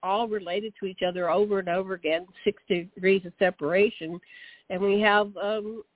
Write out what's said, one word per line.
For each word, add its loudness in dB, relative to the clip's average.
all 0
related -6
to -6
each -10
other -2
over 2
and -4
over -2
again, -2
six -2
degrees 0
of -14
separation, 0
and -4
we 2
have, 4
um, -4